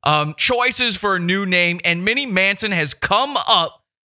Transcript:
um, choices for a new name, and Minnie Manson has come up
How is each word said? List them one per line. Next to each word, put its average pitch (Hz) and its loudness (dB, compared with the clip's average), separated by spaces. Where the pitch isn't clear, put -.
um, 151 0
choices 247 0
for 196 0
a 180 -2
new 185 0
name, 175 0
and 170 -2
Minnie 247 0
Manson 196 0
has 156 -2
come 262 0
up 175 0